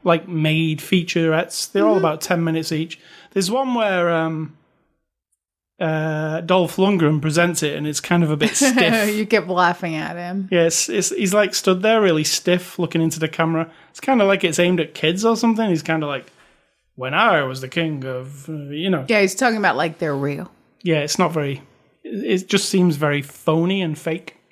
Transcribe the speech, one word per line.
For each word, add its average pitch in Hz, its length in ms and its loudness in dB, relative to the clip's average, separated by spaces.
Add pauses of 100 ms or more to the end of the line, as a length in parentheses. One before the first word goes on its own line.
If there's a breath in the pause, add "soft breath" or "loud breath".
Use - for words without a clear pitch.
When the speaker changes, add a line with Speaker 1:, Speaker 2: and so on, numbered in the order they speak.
Speaker 1:
like, 170 240 2
made 156 540 0
featurettes. 165 880 0
They're 196 160 0
all 220 80 4
Speaker 2:
Mm-hmm. 170 100 2
Speaker 1:
about 156 160 0
ten 170 220 0
minutes 160 280 -2
each. 165 280 -4 (340 loud breath)
There's 190 160 0
one 254 240 0
where, 190 380 2
um, 160 420 -2 (1300)
uh, 156 640 -2
Dolph 180 360 0
Lundgren 165 440 2
presents 160 400 2
it, 151 140 -2
and 151 100 -6
it's 151 140 -4
kind 175 240 2
of 151 80 2
a 151 60 0
bit 214 120 2
Speaker 2:
<laughs> - 60 -6
Speaker 1:
stiff. 220 600 2
Speaker 2:
You 214 120 -2
kept 202 200 2
laughing 175 480 0
at 160 200 -6
him. 185 360 -8
Speaker 1:
Yes, 165 380 2
it's, - 200 0
he's, 196 260 -2
like, 202 180 2
stood 185 300 0
there 220 180 4
really 160 220 2
stiff, - 560 -2
looking 170 220 0
into 160 180 0
the 156 80 -2
camera. 160 420 -2 (220 loud breath)
It's - 80 -20
kinda 247 260 2
like 196 180 2
it's 165 160 0
aimed 175 200 2
at - 160 -4
kids 180 280 -2
or 226 140 2
something. 226 320 0
He's 160 140 0
kinda 160 240 -2
like, 135 240 -8 (640 soft breath)
"When 131 180 -8
I 185 300 4
was 131 180 -6
the 131 60 -10
king 156 380 -4
of," 131 440 -10
uh, 160 40 -10 (180)
you 160 180 -4
know. 143 180 0
Speaker 2:
Yeah, 214 140 2
he's 190 140 0
talking 233 220 2
about, 185 200 2
like, 160 220 -2
they're 147 160 -2
real. 143 340 -4 (340)
Speaker 1:
Yeah, 160 180 2
it's 156 180 -4
not 170 120 2
very, 143 300 -4 (420)
it, 208 380 -4
it 185 80 -16
just - 200 0
seems 180 260 4
very 143 260 0
phony 170 640 -2
and 156 140 -4
fake. - 400 -8 (140)